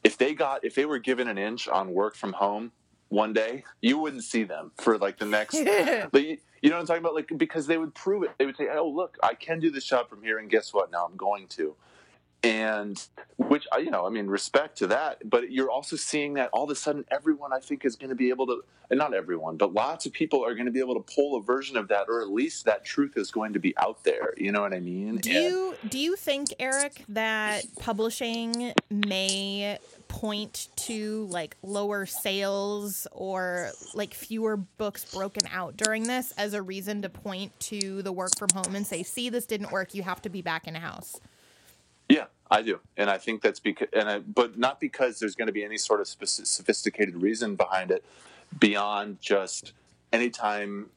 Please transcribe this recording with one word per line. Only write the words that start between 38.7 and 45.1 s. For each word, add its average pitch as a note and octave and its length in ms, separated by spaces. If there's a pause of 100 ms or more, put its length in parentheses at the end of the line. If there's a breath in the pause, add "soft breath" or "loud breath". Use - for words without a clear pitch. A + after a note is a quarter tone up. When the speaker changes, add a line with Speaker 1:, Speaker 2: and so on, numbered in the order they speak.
Speaker 2:
and G3+ 100
say, F3 180
"See, B3 260
this A#3 180
didn't G3+ 240
work. F#3+ 240
You G3 80
have F3+ 180
to G#3 80
be F3+ 140
back E3 240
in D#3+ 80
a D#3+ 40
house"? - 400 (880 soft breath)
Speaker 1:
Yeah, C3+ 160 (240)
I G#2+ 120
do. G#2+ 180 (160)
And G2+ 140
I F#2+ 80
think A2 240
that's G#2 180
becau-, A2 340
and G#2+ 160
I, G2+ 100
but A2+ 380
not B2+ 220
because B2+ 400